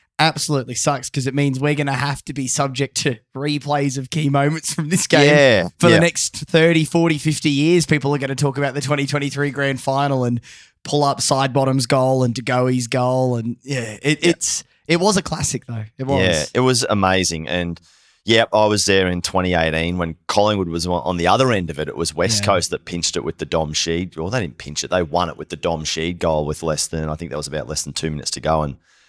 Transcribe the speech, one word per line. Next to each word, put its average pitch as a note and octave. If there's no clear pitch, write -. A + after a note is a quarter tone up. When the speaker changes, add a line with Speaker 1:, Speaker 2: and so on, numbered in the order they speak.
Speaker 1:
absolutely D3
sucks C#3
'cause C3
it C3
means C#3
we're D3
gonna C#3
have C3+
to -
be C3+
subject C3+
to A#2+
replays C#3+
of C3+
key D3+
moments C#3+
from D#3
this F#3
game D3
Speaker 2:
Yeah, C3
Speaker 1:
for -
the A2+
Speaker 2:
yeah. A2
Speaker 1:
next -
thirty, D#3+
forty, E3
fifty D#3
years. D#3
People C#3+
are D3
gonna C3+
talk C3+
about C#3
the C#3+
twenty C#3
twenty-three C#3+
grand C3+
final C#3
and A#2+
pull D3
up C#3
Sidebottom's C3+
goal C3
and A#2+
De B2+
Goey's B2+
goal. B2+
And A#2
yeah, B2
it, D3+
Speaker 2:
Yeah. E3+
Speaker 1:
it's, -
it E3+
was F#3+
a -
classic -
though. A2
It C3+
was. C3
Speaker 2:
Yeah, E2+
it B2
was B2+
amazing. F#2
And E2+
yeah, A2
I G#2+
was G#2+
there F#2+
in F2+
twenty F#2
eighteen E2
when E2+
Collingwood G#2
was E2+
on, F2
on F2
the E2+
other A#2+
end F#2
of D2
it. D2+
It -
was E2
West G2
Speaker 1:
Yeah. G2+
Speaker 2:
Coast F#2+
that -
pinched -
it D#2
with D#2+
the D#2+
Dom D#2+
Sheed. E2+
Well, D#2+
they B2
didn't E2+
pinch -
it. B1+
They F2+
won E2+
it -
with D#2
the F2
Dom E2
Sheed E2
goal D#2+
with D2+
less D#2
than, D#2
I D#2
think D#2
that C2+
was D2
about C#2+
less D2
than C#2+
two D#2+
minutes D2+
to -
go. D#2
And C#2+